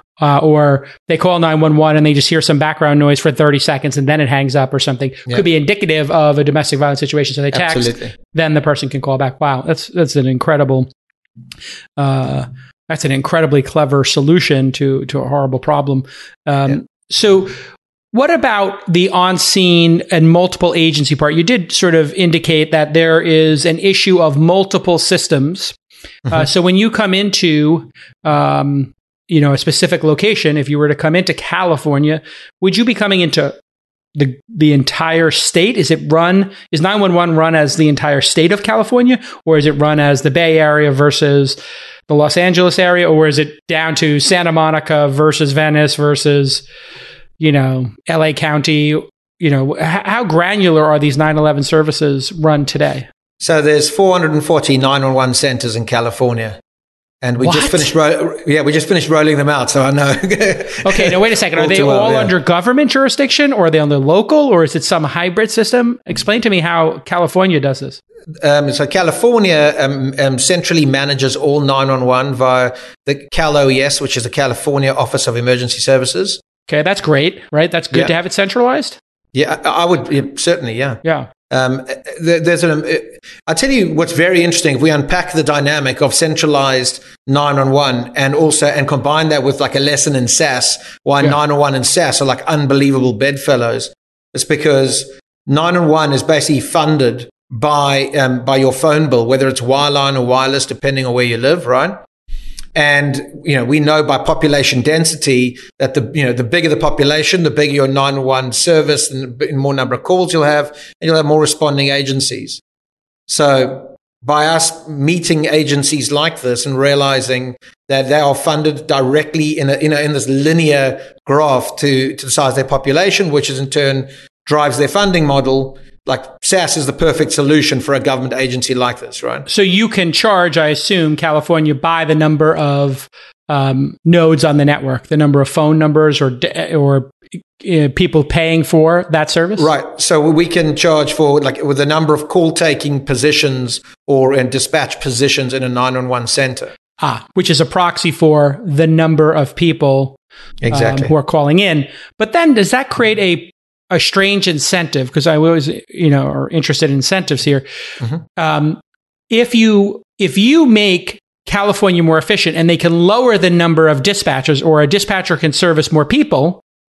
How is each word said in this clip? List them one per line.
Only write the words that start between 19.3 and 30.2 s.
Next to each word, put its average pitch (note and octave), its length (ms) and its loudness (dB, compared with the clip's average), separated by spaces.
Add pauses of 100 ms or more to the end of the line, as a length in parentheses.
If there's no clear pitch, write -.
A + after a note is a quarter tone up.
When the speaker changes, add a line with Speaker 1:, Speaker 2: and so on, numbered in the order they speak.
Speaker 1:
and D#3+ 180 4
multiple F3 480 2
agency D#3 380 0
part? D3+ 200 0
You E3+ 100 0
did F#3 260 0
sort F3 240 0
of D#3 200 2
indicate D#3+ 580 0
that D3+ 200 0
there E3 300 4
is D#3 420 2
an E3 140 0
issue F#3+ 420 2
of D#3 160 2
multiple F#3 600 2
systems. D#3+ 760 -2 (520)
Uh, B2+ 60 -4
Speaker 2:
Mm-hmm. D#3+ 160 2
Speaker 1:
so F3 160 0
when F#3 140 2
you A3 140 2
come G#3+ 240 0
into, E3 720 0 (360)
um, C#3+ 680 0 (340)
you D#3+ 120 2
know, C#3+ 120 4
a C3+ 60 0
specific E3 440 0
location, D#3 540 0